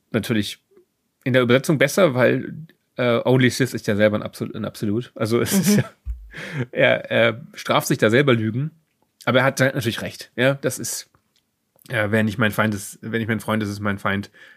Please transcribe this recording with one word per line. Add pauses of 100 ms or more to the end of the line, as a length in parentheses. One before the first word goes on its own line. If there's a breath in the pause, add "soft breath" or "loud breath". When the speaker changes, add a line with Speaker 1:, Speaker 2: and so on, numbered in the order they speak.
(140)
Speaker 1:
natürlich (640)
in
der
Übersetzung
besser,
weil, (420)
äh,
only
Sith
ist
ja
selber
ein
Absol-,
ein
Absolut.
Also
es
ist
Speaker 2:
Mhm.
Speaker 1:
ja, (840 loud breath)
er,
er (140)
straft
sich
da
selber
Lügen, (560)
aber
er
hat
da
natürlich
recht.
Ja,
das
ist, (800)
äh,
„Wer
nicht
mein
Feind
ist,
wer
nicht
mein
Freund
ist,
ist
mein
Feind“, (260 soft breath)